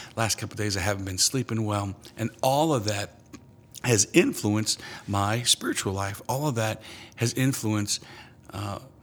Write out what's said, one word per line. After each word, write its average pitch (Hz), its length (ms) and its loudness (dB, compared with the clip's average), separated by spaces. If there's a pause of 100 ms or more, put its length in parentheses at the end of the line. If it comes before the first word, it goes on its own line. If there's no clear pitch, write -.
(160)
Last 113 220 0
couple 104 160 -8
of - 40 -12
days 104 200 -2
I - 20 -2
haven't 98 240 0
been 95 140 -6
sleeping 113 480 0
well. 101 280 -2 (220)
And - 140 -4 (120)
all 147 300 4
of 113 140 2
that 101 340 -4 (640)
has 117 300 4
influenced 110 640 4 (260)
my 101 360 0
spiritual 123 500 0
life. 98 340 -4
All 139 220 0
of 135 60 0
that 110 260 0 (360)
has 113 180 0
influenced, 107 680 0 (480)
uh, 101 280 -6 (240)